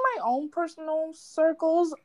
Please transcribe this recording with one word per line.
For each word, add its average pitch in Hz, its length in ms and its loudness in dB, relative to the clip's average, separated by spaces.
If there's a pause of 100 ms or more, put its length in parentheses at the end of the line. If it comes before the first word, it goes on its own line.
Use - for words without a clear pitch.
(160)
my - 80 -6
own 269 260 -2
personal 320 640 -4
circles, 320 800 0 (120)